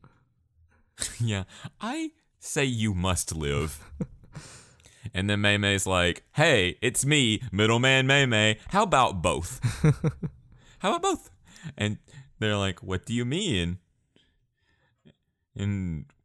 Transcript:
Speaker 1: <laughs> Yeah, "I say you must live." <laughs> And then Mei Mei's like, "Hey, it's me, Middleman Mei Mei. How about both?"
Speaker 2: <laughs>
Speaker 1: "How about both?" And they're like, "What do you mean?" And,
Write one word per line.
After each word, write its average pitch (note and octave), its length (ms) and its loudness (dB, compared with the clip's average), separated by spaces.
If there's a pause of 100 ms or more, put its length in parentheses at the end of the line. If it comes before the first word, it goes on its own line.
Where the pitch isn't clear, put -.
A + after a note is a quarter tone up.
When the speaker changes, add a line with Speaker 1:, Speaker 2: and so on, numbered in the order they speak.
(1000)
Speaker 1:
<laughs> - 220 -8
Yeah, A#2 240 -2 (360)
"I D4+ 300 -6 (300)
say - 240 -2
you A2 300 0
must F2+ 400 -2
live." D2+ 500 -4 (160)
<laughs> - 60 -6 (1080)
And G2 160 0
then G#2 100 0
Mei G#2 160 4
Mei's G2+ 300 2
like, F2+ 360 2 (120)
"Hey, A#2+ 480 4
it's B2+ 240 0
me, C3 340 2 (100)
Middleman A#2+ 560 4
Mei C#3 200 4
Mei. G#2+ 320 2 (100)
How G3+ 140 2
about C3 400 2
both?" D#2+ 360 -2 (240)
Speaker 2:
<laughs> - 1000 -4
Speaker 1:
"How F#3+ 100 0
about E4+ 120 -2
both?" F#4+ 280 -2 (480)
And G#2+ 180 -4 (440)
they're G#2+ 180 0
like, F#2+ 240 -2
"What F#2 240 -6
do A2+ 80 -4
you A#2+ 100 0
mean?" A#2+ 540 -2 (1800)
And, F#2+ 480 -4 (200)